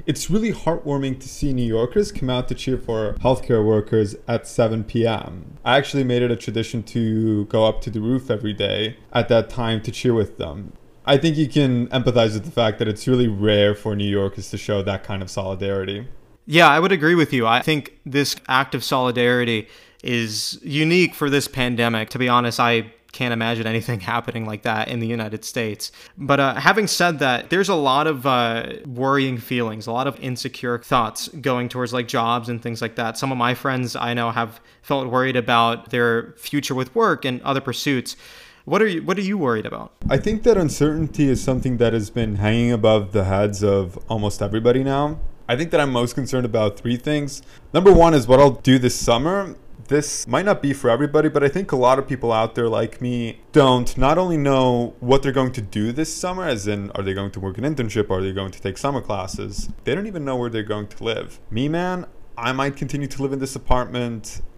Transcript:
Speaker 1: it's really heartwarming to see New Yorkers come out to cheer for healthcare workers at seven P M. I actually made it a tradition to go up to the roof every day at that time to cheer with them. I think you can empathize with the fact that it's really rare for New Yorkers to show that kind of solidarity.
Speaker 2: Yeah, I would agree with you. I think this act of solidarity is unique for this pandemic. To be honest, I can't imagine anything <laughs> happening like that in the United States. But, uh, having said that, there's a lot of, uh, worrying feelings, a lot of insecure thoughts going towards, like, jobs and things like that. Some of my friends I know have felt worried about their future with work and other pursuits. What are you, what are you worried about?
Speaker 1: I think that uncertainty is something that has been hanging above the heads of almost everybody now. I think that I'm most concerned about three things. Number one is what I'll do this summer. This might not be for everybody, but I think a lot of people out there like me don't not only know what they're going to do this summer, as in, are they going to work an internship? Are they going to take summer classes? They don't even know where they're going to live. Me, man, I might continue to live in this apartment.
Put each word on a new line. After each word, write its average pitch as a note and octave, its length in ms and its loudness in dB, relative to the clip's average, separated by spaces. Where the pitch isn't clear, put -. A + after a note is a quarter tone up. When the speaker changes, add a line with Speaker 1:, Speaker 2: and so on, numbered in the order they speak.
Speaker 1:
it's - 240 -2
really G#3+ 240 0
heartwarming C#3 680 -4
to - 80 -16
see C#3+ 260 -2
New B2 120 0
Yorkers B2 460 0
come - 180 -4
out B2 200 -2
to B2 60 -2
cheer B2+ 220 -4
for A2 380 -2
healthcare A#2+ 500 2
workers G#2+ 500 2
at A#2+ 200 -2
seven A2+ 360 0
P A2+ 240 0
M. F2+ 580 -6
I A#2+ 100 4
actually C#3+ 280 0
made B2 180 2
it A#2+ 100 2
a A#2 40 0
tradition A2 480 -6
to A2 640 0
go A2 200 2
up A2 160 2
to - 80 -6
the A2 100 -4
roof B2+ 300 -2
every G#2+ 240 -2
day G2+ 440 -2
at A#2 180 0
that A2+ 200 4
time A2+ 320 -2
to A2+ 100 -8
cheer A#2+ 220 0
with A2 240 0
them. E2 360 -10
I C#3 120 6
think D3+ 200 2
you D3+ 100 2
can B2+ 400 2
empathize A#2 480 2
with G2 100 -6
the E3 60 -10
fact A2 260 2
that A2 100 0
it's G2+ 200 -4
really B2 200 4
rare G#2 460 4
for G#2 220 -6
New G2+ 120 -2
Yorkers G2 440 -2
to G2+ 60 -8
show G2+ 260 -2
that G2 200 -4
kind G2 200 -8
of F#2 60 -12
solidarity. G2 800 -6
Speaker 2:
Yeah, D#3+ 240 6
I D3 100 4
would F#3 120 2
agree E3+ 240 2
with D#3 180 2
you. A#2+ 140 2
I A#2+ 160 2
think - 420 -4
this C#3+ 300 0
act C3+ 280 0
of A#2+ 80 -4
solidarity B2 840 0
is A2+ 580 -4
unique D#3+ 540 2
for D3 140 -2
this C3+ 180 0
pandemic. A#2 640 -2
To B2 100 -8
be B2+ 100 0
honest, A#2+ 300 2
I A#2 340 0
can't B2 220 -4
imagine A2+ 320 -2
anything A2+ 340 -4
<laughs> A#2 160 -6
happening A2+ 300 -6
like G#2+ 180 -10
that A2+ 240 -2
in B2 120 -6
the A2+ 80 -4
United A2 360 -6
States. A2 480 -6
But, C#3 240 0
uh, C3+ 160 2
having F#3+ 300 4
said F3 340 2
that, B2+ 300 0
there's F#3 200 0
a G3 60 2
lot C#3+ 300 2
of, C#3 220 -2
uh, A#2+ 460 0
worrying C3+ 540 0
feelings, A2+ 480 -6
a A#2 40 -6
lot B2+ 140 -2
of C3+ 140 -6
insecure B2 580 -6
thoughts A#2 500 -2
going B2 280 -2
towards, B2 220 -6
like, B2 160 -4
jobs A#2 420 -2
and A#2 120 -6
things A#2 220 -8
like A2+ 140 -6
that. A2+ 200 -4
Some C3+ 140 -4
of B2+ 60 -4
my A#2+ 180 0
friends B2+ 400 -4
I A#2+ 180 -4
know A#2+ 160 -2
have A#2 320 -6
felt C3+ 240 -2
worried B2+ 280 0
about A#2 540 0
their A#2 480 0
future - 380 -4
with B2+ 180 -6
work G#3+ 320 2
and B2+ 160 -4
other C3+ 200 -2
pursuits. B2+ 540 -4
What F#3+ 180 2
are A3 40 2
you, E3 140 -2
what F3 160 -2
are G3+ 40 -4
you G3 160 -2
worried B2 280 0
about? A2+ 280 -10
Speaker 1:
I C3+ 80 2
think G#3+ 260 -2
that A3+ 120 6
uncertainty D3+ 720 2
is A#2+ 140 2
something B2+ 360 0
that A#2 140 4
has G#2+ 200 -2
been A2 240 -2
hanging A2+ 360 2
above G#2+ 420 2
the G2+ 100 2
heads G2 400 0
of G2 340 2
almost G#2 360 -2
everybody A2+ 400 2
now. C#3+ 360 -2
I A#2+ 80 0
think D#3+ 160 -4
that D3+ 100 4
I'm C#3 100 2
most A#2+ 220 0
concerned B2+ 320 -2
about G#2+ 320 0
three A#2+ 180 -2
things. D3 460 -4
Number F#3 180 8
one E3 220 10
is B2+ 140 4
what C3 120 8
I'll C#3 120 10
do C3 260 4
this B2 160 2
summer. E3 640 0
This - 400 -2
might C#3 180 0
not G3+ 160 2
be C#3 120 0
for B2 180 2
everybody, D3 380 2
but C#3+ 140 0
I C#3+ 40 6
think F3+ 240 -2
a D3+ 40 -2
lot B2+ 220 4
of C3+ 100 -2
people B2 240 -2
out A2+ 220 0
there A#2 160 0
like A2 320 -2
me A#2+ 400 -4
don't B2+ 440 4
not D3+ 220 4
only F3+ 180 0
know C3 640 2
what B2 240 4
they're C#3 80 0
going B2+ 220 2
to A2+ 100 -6
do G#2+ 280 -2
this D#3 220 -4
summer, F#3 320 -6
as A2 220 -4
in, G2+ 240 -4
are G2+ 100 -6
they F#2+ 140 -2
going G2 160 -6
to - 80 -12
work F#2+ 180 -8
an A2 60 -8
internship? A#2 480 -2
Are F#2+ 100 0
they F#2+ 100 -2
going F#2+ 200 -6
to - 100 -16
take G2 160 -4
summer C#3 240 -2
classes? G2+ 680 -6
They A#2+ 100 0
don't G3+ 100 -4
even F3+ 180 -8
know C3+ 120 -4
where A#2+ 160 -4
they're A2+ 100 -4
going G#2 280 -6
to - 140 -12
live. A2 360 -6
Me, A#2+ 180 -2
man, F3+ 380 -4
I A#2 140 -2
might C#3 240 -2
continue C#3+ 320 -6
to C3+ 160 -6
live C#3 100 -4
in C3+ 60 -4
this C3 160 -6
apartment. B2 840 -2